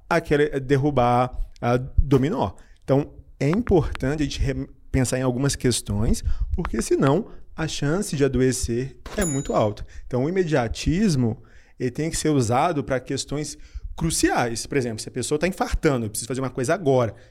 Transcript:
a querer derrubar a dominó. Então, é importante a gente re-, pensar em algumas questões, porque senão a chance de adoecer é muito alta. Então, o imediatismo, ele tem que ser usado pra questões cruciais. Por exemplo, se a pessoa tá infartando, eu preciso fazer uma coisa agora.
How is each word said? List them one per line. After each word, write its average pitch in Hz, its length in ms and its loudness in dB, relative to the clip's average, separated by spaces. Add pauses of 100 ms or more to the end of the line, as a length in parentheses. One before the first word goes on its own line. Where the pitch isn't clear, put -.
(100)
a 170 100 4
querer 147 380 0
derrubar 127 720 2 (300)
a 120 160 2
dominó. 131 760 2 (300)
Então, 143 300 2 (260)
é 139 100 0
importante 156 760 2
a - 20 2
gente - 160 -4
re-, 135 260 -2 (240)
pensar 131 300 0
em - 20 0
algumas 131 320 0
questões, - 680 0 (280)
porque 220 300 -2
senão 202 440 2 (280)
a 160 140 -4
chance 160 480 -2
de 139 80 2
adoecer 127 720 0 (200)
é - 100 -2
muito 139 260 -4
alta. 110 340 0 (200)
Então, 127 180 -2
o 151 40 -2
imediatismo, 151 1120 0 (360)
ele 127 120 -2
tem 156 200 -4
que 160 60 -6
ser 156 140 0
usado 139 520 2
pra 131 160 -2
questões 143 580 -6 (400)
cruciais. 160 720 0
Por 143 120 -4
exemplo, 117 220 -2
se - 80 -12
a - 40 -14
pessoa 127 260 -2
tá 170 80 0
infartando, 143 600 0
eu 101 40 -6
preciso - 180 -8
fazer 127 120 -4
uma 131 100 -4
coisa 131 240 -2
agora. 135 400 2 (160)